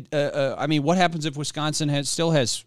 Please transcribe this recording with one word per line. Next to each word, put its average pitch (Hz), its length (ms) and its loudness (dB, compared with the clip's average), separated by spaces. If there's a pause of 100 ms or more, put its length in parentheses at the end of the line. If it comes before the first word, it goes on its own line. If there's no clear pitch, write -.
(120)
a, 156 60 -2
a, 139 400 0
I 127 100 -2
mean, 151 160 2
what 170 140 4
happens 170 280 2
if 147 100 -4
Wisconsin 151 540 -4
has, 143 180 0
still 165 240 0
has 139 360 2